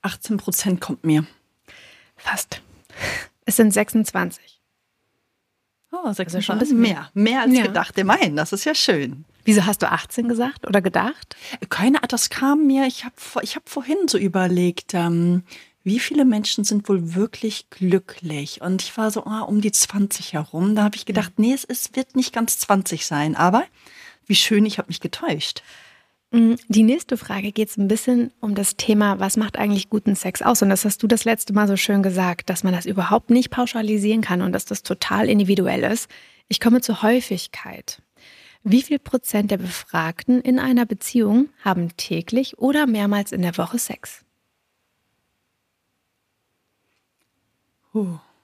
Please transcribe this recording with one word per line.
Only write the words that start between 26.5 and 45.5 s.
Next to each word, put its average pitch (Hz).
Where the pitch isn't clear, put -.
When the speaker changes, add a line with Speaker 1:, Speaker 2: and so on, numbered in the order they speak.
Speaker 2:
die 220
nächste 240
Frage 202
geht 214
so 202
ein 196
bisschen 240
um 208
das 196
Thema, 208
was 196
macht 214
eigentlich 208
guten 208
Sex -
aus? 233
Und 196
das 196
hast -
du 233
das 220
letzte 226
Mal 208
so 196
schön 196
gesagt, 180
dass 180
man 185
das 175
überhaupt 190
nicht 247
pauschalisieren 214
kann 180
und 185
dass 190
das -
total -
individuell 190
ist. -
Ich -
komme 240
zur -
Häufigkeit. -
Wie 220
viel 285
Prozent 208
der 196
Befragten 180
in 254
einer 247
Beziehung 226
haben 180
täglich 202
oder 285
mehrmals 202
in 180
der 175
Woche 175
Sex? -